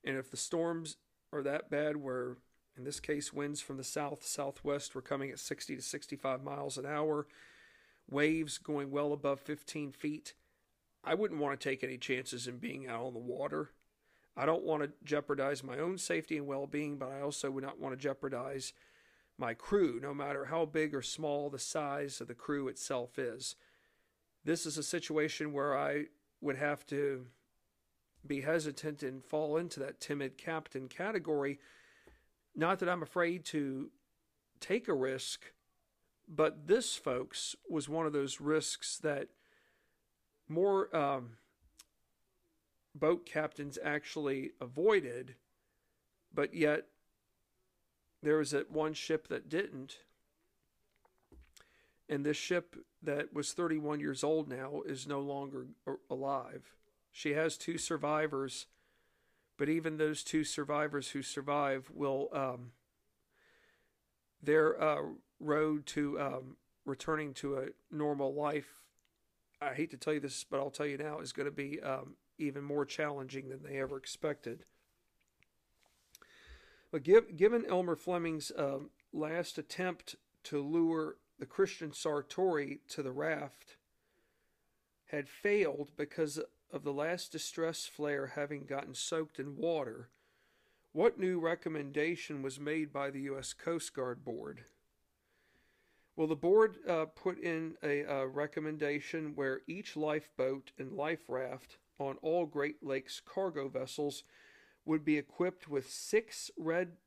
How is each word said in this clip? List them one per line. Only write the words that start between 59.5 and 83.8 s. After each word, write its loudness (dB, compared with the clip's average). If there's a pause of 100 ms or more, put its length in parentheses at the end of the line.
but 2
even 2
those 2
two 4
survivors 0
who -4
survive 0
will, 0
um, -2 (1700)
their, 6
uh, 4 (360)
road 2
to, 0
um, -4 (300)
returning -2
to -2
a -2 (240)
normal 2
life, -2 (760)
I -2
hate -2
to -12
tell 0
you 2
this, -6
but -2
I'll 0
tell -2
you -2
now, -4
is -8
gonna -2
be, -6
um, -4 (220)
even -2
more 0
challenging -4
than -10
they -4
ever -2
expected. -4 (2250)
But -4
giv-, 10
given 6
Elmer 2
Fleming's, -2
um, -2 (200)
last -2
attempt -4 (280)
to 0
lure 2 (220)
the -8
Christian 2
Sartori 0
to -6
the -2
raft -4 (1300)